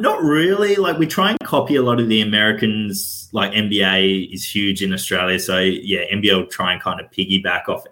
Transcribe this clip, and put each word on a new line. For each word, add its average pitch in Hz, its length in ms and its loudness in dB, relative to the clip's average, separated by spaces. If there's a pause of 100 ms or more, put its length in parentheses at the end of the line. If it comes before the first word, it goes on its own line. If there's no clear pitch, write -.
not 226 220 0
really. 190 520 2
Like, 175 220 0
we 160 80 2
try 151 240 0
and 226 140 0
copy 143 320 0
a 131 80 4
lot 120 160 2
of 117 100 0
the 110 120 4
Americans, 107 1080 0
like, 101 220 -2
N 107 160 0
B 101 140 0
A 95 380 2 (120)
is 92 100 -10
huge 98 380 -2
in 95 100 -2
Australia. 92 480 -2
So, 92 200 -2
yeah, 92 500 0
N 101 120 -2
B 101 100 2
L 92 160 0
try 90 260 -2
and 90 80 -6
kind 90 180 -6
of - 120 -16
piggyback 95 580 -2
off - 220 -6